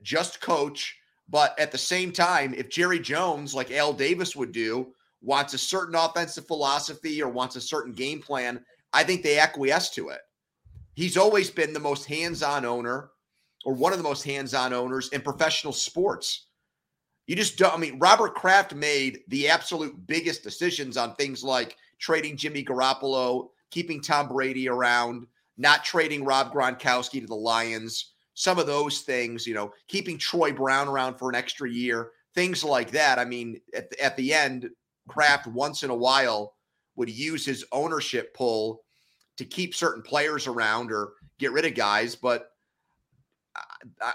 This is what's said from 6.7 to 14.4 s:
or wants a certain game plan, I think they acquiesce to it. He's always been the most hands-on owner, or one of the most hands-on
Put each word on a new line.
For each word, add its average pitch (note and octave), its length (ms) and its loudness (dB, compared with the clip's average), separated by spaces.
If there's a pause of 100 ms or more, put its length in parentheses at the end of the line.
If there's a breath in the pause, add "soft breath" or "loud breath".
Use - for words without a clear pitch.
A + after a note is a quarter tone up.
or C3 80 -2
wants B2 260 -4
a B2 40 -10
certain D3 320 -6
game C#3 280 -6
plan, B2 420 -4 (300 soft breath)
I C#3+ 100 8
think F3+ 200 2
they D3 160 4
acquiesce D#3 520 2
to - 200 -8
it. C2+ 100 -12 (720)
He's F3 220 -2
always G3+ 340 6
been D#3 220 -2
the D3+ 80 -4
most C#3+ 240 -2
hands-on D3 600 -4
owner, A#2+ 440 -4 (540)
or C3+ 80 -2
one C#3+ 200 2
of F#3+ 60 0
the E3 60 -4
most C#3+ 180 -2
hands-on C3+ 520 -2